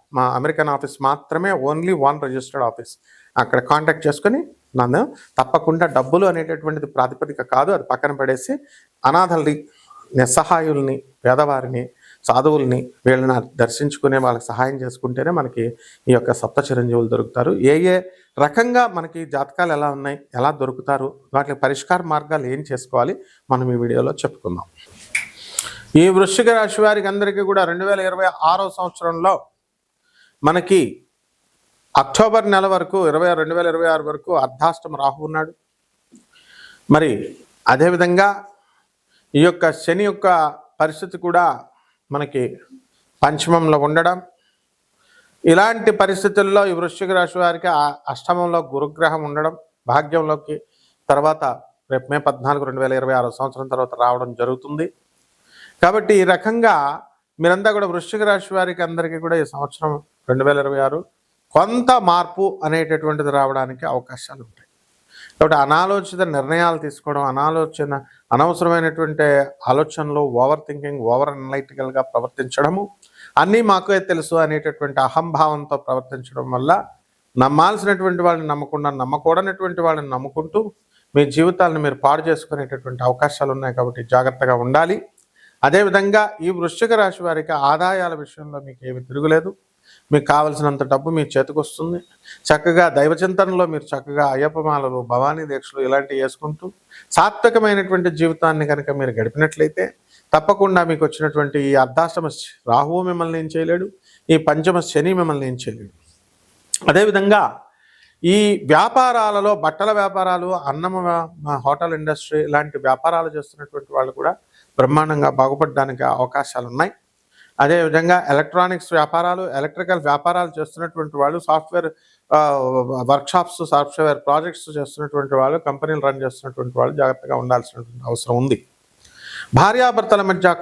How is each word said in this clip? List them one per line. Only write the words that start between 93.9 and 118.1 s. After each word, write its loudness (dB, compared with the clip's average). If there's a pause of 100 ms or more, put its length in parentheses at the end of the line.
చక్కగా -2 (100)
అయ్యప్ప -2
మాలలు, -2 (120)
భవానీ 0
దీక్షలు -8
ఇలాంటివి -2
వేసుకుంటూ -8 (500)
సాత్వికమైనటువంటి 2 (100)
జీవితాన్ని 0
కనుక -4 (100)
మీరు -2
గడిపినట్లయితే 0 (480)
తప్పకుండా 4
మీకు 0
వచ్చినటువంటి -2 (120)
ఈ 2 (120)
అర్ధాష్టమ -2 (100)
శ-, -16 (220)
రాహువు 2
మిమ్మల్ని -4
ఏం -8
చేయలేడు, -2 (440)
ఈ 6 (100)
పంచమ 2 (140)
శని 0
మిమ్మల్ని -2
ఏం -8
చేయలేడు. -14 (960)
అదేవిధంగా 4 (800)
ఈ 4 (340)
వ్యాపారాలలో 4 (140)
బట్టల 0
వ్యాపారాలు, -2 (200)
అన్నం -4 (120)
వ్యా-, -4
హోటల్ -2
ఇండస్ట్రీ -4 (100)
ఇలాంటి -2 (100)
వ్యాపారాలు 0
చేస్తున్నటువంటి -14
వాళ్ళు -2
కూడా -2 (460)
బ్రహ్మాండంగా 2 (120)
బాగుపడడానికి 0 (120)
అవకాశాలు -4
ఉన్నాయి. -4 (720)
అదేవిధంగా 4 (140)